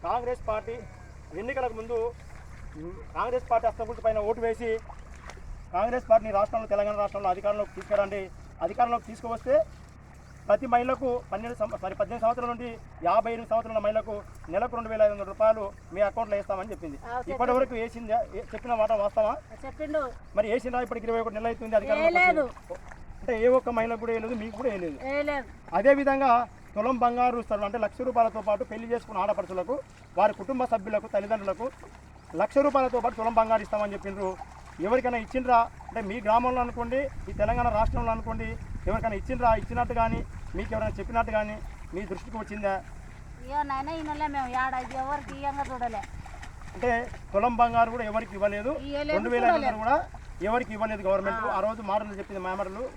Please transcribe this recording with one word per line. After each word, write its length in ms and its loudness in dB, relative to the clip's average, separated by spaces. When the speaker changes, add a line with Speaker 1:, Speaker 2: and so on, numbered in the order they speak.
Speaker 1:
కాంగ్రెస్ 440 -2
పార్టీ 280 -4
ఎన్నికలకు 340 -2
ముందు, 400 -2
ఉమ్, 380 -12
కాంగ్రెస్ 360 0
పార్టీ 160 4
అస్తం 220 -2
గుర్తు 120 -8
పైన 180 2
ఓటు 220 0
వేసి 360 0
కాంగ్రెస్ 360 0
పార్టీని 240 8
రాష్ట్రంలో, 340 2
తెలంగాణ 280 2
రాష్ట్రంలో 340 0
అధికారంలోకి 460 0
తీసుకురండి, 540 0
అధికారంలోకి 440 0
తీసుకువస్తే 580 2
ప్రతి 200 4
మహిళకు 540 2
పన్నెండు 240 -6
సం-, 140 -2
సారీ, 260 -6
పద్దెనిమిది 260 -2
సంవత్సరాల 280 2
నుండి 280 -6
యాభై 280 4
ఎనిమిది 180 -6
సంవత్సరాల 280 -2
ఉన్న 80 -2
మహిళకు 380 -2
నెలకు 260 -2
రెండు 140 -6
వేల 120 0
ఐదు 100 6
వందల 120 -6
రూపాయలు 500 2
మీ 80 0
అకౌంట్లో 360 0
వేస్తామని 340 -4
చెప్పింది. 260 -10
Speaker 2:
ఆ, 120 -14
చెప్పింది. 220 -6
Speaker 1:
ఇప్పటి 200 2
వరకు 220 2
వేసిందా? 480 -2
ఏ-, 80 -8
చెప్పిన 200 -4
మాట 160 4
వాస్తవా? 460 2
Speaker 2:
చెప్పిండు. 460 -4
Speaker 1:
మరి 160 2
వేసిందా? 300 0
ఇప్పటికి 240 -4
ఇరవై 140 2
ఒకటి 140 -2
నెలలు 140 -2
అవుతుంది 280 -2
అధికారంలోకి 400 4
Speaker 2:
వేయలేదు. 260 6
Speaker 1:
వచ్చి. 340 -4
అంటే 240 0
ఏ 40 8
ఒక్క 220 6
మహిళకు 300 0
కూడా 120 -2
వేయలేదు, 220 -2
మీకు 240 -6
కూడా 120 0
వేయలేదు. 340 -4
Speaker 2:
వేయలేదు. 720 -2
Speaker 1:
అదే 180 8
విధంగా 540 4
తులం 220 2
బంగారు 400 4
ఇస్తారు, 240 -2
అంటే 160 -2
లక్ష 240 -2
రూపాయలతో 400 2
పాటు 220 2
పెళ్లి 280 -6
చేసుకున్న 280 -4
ఆడపడుచులకు, 600 0
వారి 160 6
కుటుంబ 320 -2
సభ్యులకు, 420 0
తల్లిదండ్రులకు 640 -2
లక్ష 220 2
రూపాయలతో 420 4
పాటు 160 0
తులం 180 0
బంగారు 280 4
ఇస్తామని 320 -2
చెప్పిండ్రు. 440 -4
ఎవరికైనా 380 2
ఇచ్చిండ్రా? 420 4
అంటే 420 -2
మీ 200 -4
గ్రామంలో 400 4
అనుకోండి, 480 -2
ఈ 40 -6
తెలంగాణ 360 2
రాష్ట్రంలో 420 2
అనుకోండి, 460 -2
ఎవరికైనా 280 2
ఇచ్చిండ్రా? 400 4
ఇచ్చినట్టు 380 -2
కానీ 320 2
మీకు 200 -4
ఎవరైనా 240 -2
చెప్పినట్టు 320 0
కానీ 280 0
మీ 80 -4
దృష్టికి 360 -8
వచ్చిందా? 460 -2
Speaker 2:
ఇయ్యో 180 -2
నాయనా, 280 -2
ఈ 100 -4
నెల 260 -2
మేము 200 -2
ఏడాది 500 -2
ఎవరికి 380 -4
ఇయ్యంగా 280 -4
చూడలే. 340 -4
Speaker 1:
అంటే 340 2
తులం 220 4
బంగారు 360 6
కూడా 120 -4
ఎవరికి 300 -2
ఇవ్వలేదు, 480 0
Speaker 2:
ఇయ్యలేదు, 360 -2
Speaker 1:
రెండు 120 0
వేల 140 2
ఐదు 100 6
వందలు 120 2
Speaker 2:
చూడలేదు. 180 -2
Speaker 1:
కూడా 260 2
ఎవరికి 320 0
ఇవ్వలేదు 280 -2
గవర్నమెంట్. 440 2
Speaker 2:
ఆ. 120 0
Speaker 1:
ఆ 20 2
రోజు 220 0
మాటలు 320 0
చెప్పింది 280 -8
మాయమాటలు 560 -4